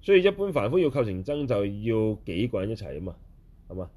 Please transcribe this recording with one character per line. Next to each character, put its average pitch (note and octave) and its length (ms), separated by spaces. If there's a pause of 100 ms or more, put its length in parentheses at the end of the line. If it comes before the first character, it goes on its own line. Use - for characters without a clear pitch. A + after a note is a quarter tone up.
所 G3 140
以 F#3 40
一 G3 80
般 F#3+ 220
凡 A#2 180
夫 D#3 100
要 D#3+ 100
構 B2+ 160
成 F#2 180
僧， D3 240
就 G#2 180
要 A2 600
幾 G2 240
個 G#2 100
人 G2+ 120
一 A2+ 40
齊 E2 200
吖 D2+ 40
嘛， F2 160 (540)
係 F2+ 40
嘛？ F2+ 240